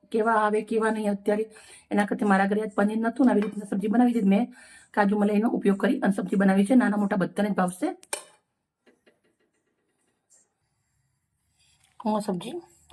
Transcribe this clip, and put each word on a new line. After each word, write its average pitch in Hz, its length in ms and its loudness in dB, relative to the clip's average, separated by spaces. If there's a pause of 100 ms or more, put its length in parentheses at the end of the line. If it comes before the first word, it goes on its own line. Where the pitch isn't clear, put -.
(120)
કેવા 226 340 0
આવે 214 140 0 (100)
કેવા 220 260 0
નહીં 214 160 -2
અત્યારે, 208 320 -2 (480)
એના 202 160 0
કરતાં 220 240 -2
મારા 196 180 2
ઘરે 208 140 -2
આજ 214 140 -10
પનીર 214 260 0
નહોતું 254 220 0
ને 220 60 4
આવી 202 120 2
રીતના - 280 -10
સબ્જી 208 220 -2
બનાવી 240 220 4
દીધી. 196 180 2
મેં 233 100 2 (520)
કાજુ 208 260 2
મલાઈનો 208 360 2
ઉપયોગ 196 260 2
કરી 202 180 0
અને 196 160 2
સબ્જી 196 240 -2
બનાવી 196 260 4
છે. 254 120 4
નાના 208 220 0
મોટા 202 200 -2
બધાને 202 300 -2
જ 175 80 -6
ભાવશે. 185 280 -2 (4000)
હું 214 160 -2
આ 208 100 -4
સબ્જી 214 300 -6 (360)